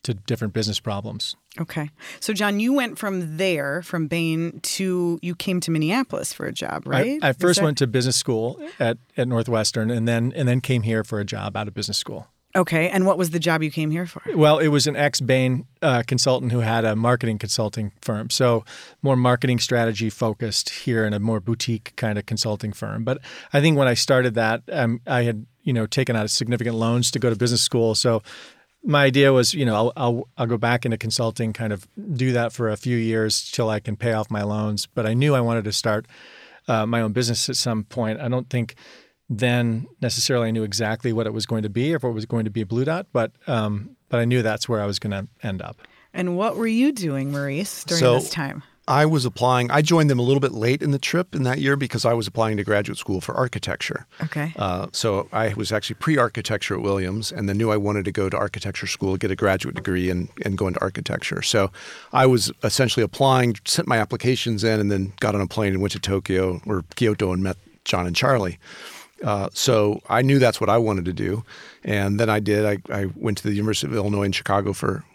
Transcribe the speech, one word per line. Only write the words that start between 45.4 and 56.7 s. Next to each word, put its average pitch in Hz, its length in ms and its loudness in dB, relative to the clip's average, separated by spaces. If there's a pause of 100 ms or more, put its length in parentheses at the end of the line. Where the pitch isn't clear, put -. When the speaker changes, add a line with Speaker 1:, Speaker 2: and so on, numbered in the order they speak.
Speaker 1:
end 95 180 -6
up. - 160 -12 (380)
Speaker 2:
And 180 240 -2
what 220 180 -2
were 226 100 -2
you 247 260 2
doing, 143 380 -4
Maurice, 143 540 -6
during 170 160 0
Speaker 3:
So, 127 140 6
Speaker 2:
this 131 160 0
time? 143 320 -6 (240)
Speaker 3:
I 147 180 4
was 151 220 2
applying. 123 440 2
I 147 120 4
joined 156 260 6
them 131 100 4
a 120 40 2
little 135 180 4
bit 131 120 0
late 117 280 2
in 147 120 0
the 139 60 0
trip 175 360 -2
in 139 80 -2
that 127 160 0
year 139 180 2
because 123 300 -2
I 117 80 6
was 113 120 -2
applying 107 300 0
to 101 80 -2
graduate 101 320 0
school 92 240 -4
for - 140 -8
architecture. - 720 -4 (160)
Speaker 2:
Okay. 156 340 -6
Speaker 3:
Uh, 92 360 -2
so 104 380 -2
I 110 220 0
was 104 200 -4
actually 107 240 -4
pre-architecture 120 800 0